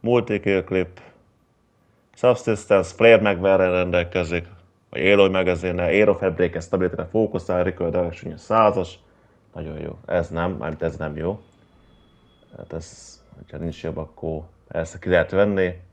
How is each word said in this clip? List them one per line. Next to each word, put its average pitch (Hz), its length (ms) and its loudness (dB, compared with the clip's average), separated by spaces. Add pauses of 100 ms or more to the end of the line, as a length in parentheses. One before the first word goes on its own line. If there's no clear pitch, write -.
Multi-Kill 107 640 2
Clip, 92 360 -4 (1120)
Subsistence, 107 800 0
Flare 117 260 8
Magware-rel 95 500 2
rendelkezik, 87 760 -2 (420)
vagy 73 160 -2
Aloy 98 220 6
magazine-nel, 90 580 0
Aero 101 280 4
Fabric, 87 400 -2
ez 82 100 -8
stabilitára 90 460 -4
fókuszál, 92 540 -2
Recoil 90 260 -4
Direction 85 420 -6
a 78 40 -14
százas, 110 640 0 (560)
nagyon 78 240 -12
jó, 76 280 -12
ez 87 220 -2
nem, 85 240 -4
mármint 78 300 -8
ez 80 140 -4
nem 78 200 -8
jó. 87 240 -6 (1160)
Hát - 160 -18
ez, - 480 -18 (160)
hogyha 67 200 -20
nincs 80 260 -10
jobb, 80 140 -8
akkor 80 460 -10 (260)
ezt 82 300 -8
ki 90 100 -10
lehet 87 220 2
venni. 95 500 0 (120)